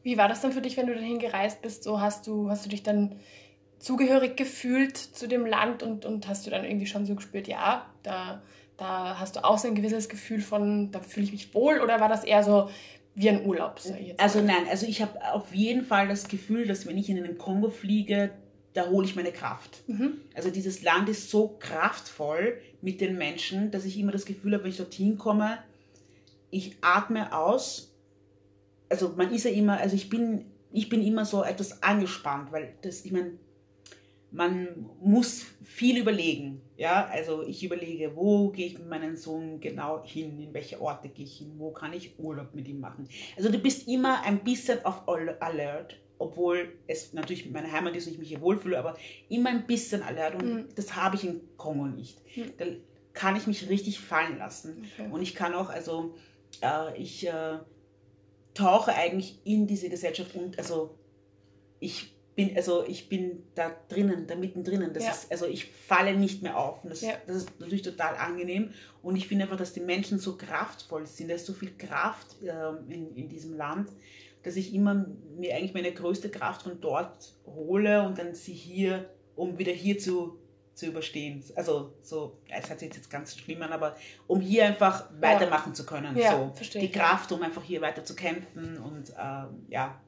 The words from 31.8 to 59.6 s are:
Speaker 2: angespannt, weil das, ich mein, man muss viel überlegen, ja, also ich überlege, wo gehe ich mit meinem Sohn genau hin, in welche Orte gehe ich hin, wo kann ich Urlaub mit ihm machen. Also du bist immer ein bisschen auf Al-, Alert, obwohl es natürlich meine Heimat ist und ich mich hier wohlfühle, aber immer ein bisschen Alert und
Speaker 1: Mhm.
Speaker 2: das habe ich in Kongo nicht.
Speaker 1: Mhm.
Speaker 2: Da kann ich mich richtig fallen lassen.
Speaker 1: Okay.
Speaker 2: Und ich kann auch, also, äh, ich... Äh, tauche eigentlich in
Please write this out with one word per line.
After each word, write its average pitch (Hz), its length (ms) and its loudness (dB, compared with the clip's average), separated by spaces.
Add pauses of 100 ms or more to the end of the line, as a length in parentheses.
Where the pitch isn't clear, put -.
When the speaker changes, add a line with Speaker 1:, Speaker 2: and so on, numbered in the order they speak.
Speaker 2:
angespannt, 165 680 0
weil 156 300 -6
das, 185 240 -8
ich 185 60 -6
mein, 175 280 -2 (920)
man 175 580 -2 (120)
muss 214 440 6 (180)
viel 247 360 4
überlegen, 165 640 0 (140)
ja, 175 360 4
also 160 320 -2
ich - 200 -8
überlege, 165 520 -4
wo 202 340 6
gehe 190 180 -4
ich - 120 -10
mit 170 80 -14
meinem 160 280 -6
Sohn 160 440 -8
genau 151 440 -6
hin, 151 360 -10
in 147 140 -14
welche - 280 -10
Orte 143 280 -6
gehe 143 160 -14
ich - 120 -20
hin, 151 200 -16
wo 156 140 -8
kann 156 220 -10
ich 180 240 -12
Urlaub 147 380 -10
mit 131 120 -8
ihm 143 120 -10
machen. - 280 -12 (300)
Also 208 140 2
du 202 80 2
bist - 280 0
immer 254 360 2
ein 202 200 2
bisschen 247 420 0
auf 190 220 -2
Al-, 165 320 -2
Alert, 151 600 -4 (180)
obwohl 170 560 0 (140)
es 160 260 -6
natürlich 160 380 -6
meine 156 200 -6
Heimat 170 240 -2
ist 170 120 -6
und 160 60 -8
ich 160 60 -12
mich 151 100 -12
hier 147 120 -10
wohlfühle, 180 380 2
aber 160 160 -4 (340)
immer 240 220 2
ein 233 160 0
bisschen 226 340 0
Alert 165 400 -2
und 240 120 -2
Speaker 1:
Mhm. 226 120 -6 (100)
Speaker 2:
das 202 200 -8
habe 190 200 2
ich 196 100 -4
in 170 160 -4 (160)
Kongo 143 280 -4
nicht. - 340 -10 (160)
Speaker 1:
Mhm. 233 220 -8
Speaker 2:
Da 170 80 -6 (480)
kann 196 220 2
ich 214 100 -2
mich 208 240 -2
richtig 202 300 0
fallen 160 400 -2
lassen. 160 440 -12 (120)
Speaker 1:
Okay. 107 160 -10
Speaker 2:
Und 165 100 -4
ich 185 140 -6
kann 175 180 -2
auch, 185 160 -4
also, 165 460 -8 (480)
äh, 156 360 -2
ich... - 280 -8
Äh, 160 320 -4 (960)
tauche 202 400 6
eigentlich 175 480 -2
in 208 240 4